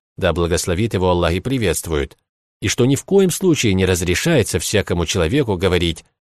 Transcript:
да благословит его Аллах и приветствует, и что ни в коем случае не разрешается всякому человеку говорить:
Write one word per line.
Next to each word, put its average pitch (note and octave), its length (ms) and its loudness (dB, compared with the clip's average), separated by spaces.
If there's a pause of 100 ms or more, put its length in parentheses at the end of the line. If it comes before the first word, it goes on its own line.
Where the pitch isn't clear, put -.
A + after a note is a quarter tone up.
(160)
да F2+ 160 0
благословит E2+ 640 -2
его F#2 160 2
Аллах F2 220 2
и F#2 80 -2
приветствует, E2 760 -4 (460)
и G#2 60 -2
что A#2+ 180 0
ни C#3 80 2
в - 100 -4
коем F#3+ 260 2
случае D3 440 0
не F#2+ 100 2
разрешается F2+ 760 0
всякому F2 460 -2
человеку G2 520 0
говорить: F2 480 0 (180)